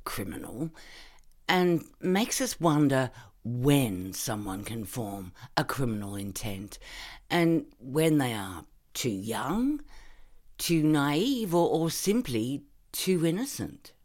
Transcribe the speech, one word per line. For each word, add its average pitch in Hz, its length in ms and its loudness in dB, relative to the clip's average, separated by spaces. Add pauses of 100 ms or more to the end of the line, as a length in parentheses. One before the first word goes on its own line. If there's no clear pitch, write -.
criminal 101 680 -8 (760)
and 180 380 4 (160)
makes 190 400 0
us - 180 -4
wonder 143 520 4 (340)
when 117 720 0
someone 104 500 -6
can 110 220 -8
form 98 460 -8 (220)
a 151 100 0
criminal 104 520 -4
intent 98 600 -8 (500)
and 165 380 4 (120)
when 151 380 2
they 127 160 2
are 98 320 -8 (300)
too 131 160 -2
young, 120 720 -2 (760)
too 165 260 2
naive, 160 720 2
or, 170 140 6
or 160 220 2
simply 139 720 0 (280)
too 175 360 2
innocent. 170 680 -4 (120)